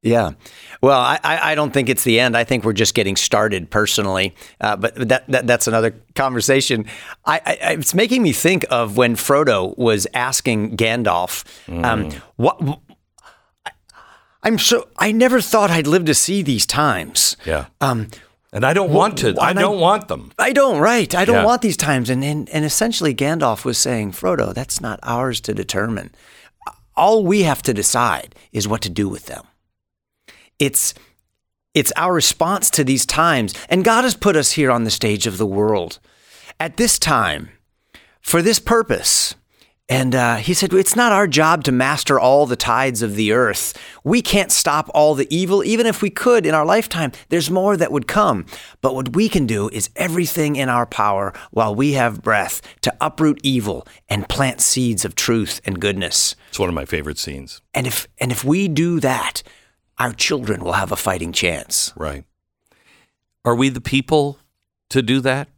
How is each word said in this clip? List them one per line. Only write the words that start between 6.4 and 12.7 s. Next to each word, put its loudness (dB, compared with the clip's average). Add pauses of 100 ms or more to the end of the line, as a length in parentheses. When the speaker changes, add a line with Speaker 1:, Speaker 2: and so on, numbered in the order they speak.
Speaker 1:
I, 0
I, -2
it's -2
making 2
me 2
think 0
of 0
when 4
Frodo 0
was 2
asking -2
Gandalf, 0 (240)
um, -2
Speaker 2:
Mm. -12 (220)
Speaker 1:
what, 0
wh-, -10 (760)